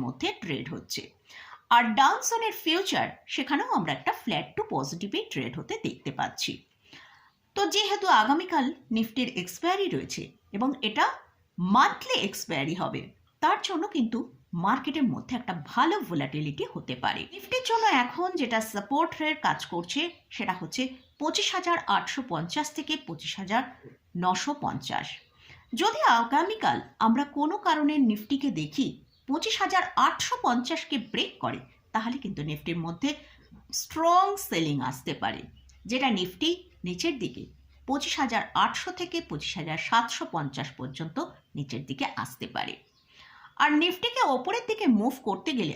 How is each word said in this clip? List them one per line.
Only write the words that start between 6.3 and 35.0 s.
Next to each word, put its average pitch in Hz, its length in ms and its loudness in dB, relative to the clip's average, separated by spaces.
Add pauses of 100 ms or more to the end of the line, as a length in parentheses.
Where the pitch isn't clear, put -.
তো 403 60 2 (140)
যেহেতু 403 320 0 (140)
আগামীকাল 285 440 2 (300)
নিফটির 226 340 0 (120)
এক্সপায়ারি 370 540 0
রয়েছে - 280 -6 (320)
এবং 233 140 2 (180)
এটা 254 180 2 (520)
মান্থলি 214 600 4 (100)
এক্সপায়ারি 160 540 -4
হবে, - 200 -4 (400)
তার 359 160 4 (100)
জন্য 339 160 -2 (120)
কিন্তু 226 240 2 (460)
মার্কেটের 269 480 2
মধ্যে - 260 -8
একটা 190 140 -6 (200)
ভালো 311 220 4 (120)
ভোলাটিলিটি 151 560 -2 (100)
হতে - 300 -6
পারে। - 180 0 (120)
নিফটির 508 360 -4
জন্য 453 160 4 (180)
এখন 330 240 -2 (140)
যেটা 233 180 2 (140)
সাপোর্ট - 380 0 (160)
এর 208 80 0 (100)
কাজ 156 140 2 (120)
করছে 175 300 -4 (340)
সেটা - 240 -2
হচ্ছে 185 240 -4 (360)
পঁচিশ 320 360 0
হাজার 349 220 2 (180)
আটশো - 260 -2 (100)
পঞ্চাশ 175 360 -2 (100)
থেকে - 160 -4 (140)
পঁচিশ 160 340 -8
হাজার 208 220 0 (600)
নশো 185 280 2 (120)
পঞ্চাশ। - 440 -4 (760)
যদি 415 180 2 (200)
আগামীকাল 285 580 2 (280)
আমরা 233 180 6 (140)
কোনো 302 180 2 (120)
কারণে 302 260 4 (160)
নিফটিকে 269 400 0 (120)
দেখি 160 260 0 (400)
পঁচিশ 330 360 0
হাজার 370 200 4 (220)
আটশো - 300 0 (100)
পঞ্চাশকে 262 520 0 (140)
ব্রেক 277 200 -2 (120)
করে, 127 160 -2 (340)
তাহলে 233 300 -2
কিন্তু - 260 -6
নিফটির 165 360 -4
মধ্যে 170 240 -2 (720)
স্ট্রং 339 420 4 (260)
সেলিং 160 260 2 (140)
আসতে 139 320 -6